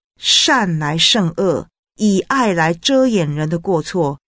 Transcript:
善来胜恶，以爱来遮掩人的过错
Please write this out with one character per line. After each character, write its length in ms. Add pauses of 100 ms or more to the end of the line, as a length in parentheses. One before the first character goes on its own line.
(180)
善 600
来 200
胜 300 (100)
恶， 300 (280)
以 240
爱 320
来 220
遮 320
掩 280
人 140
的 100
过 220
错 480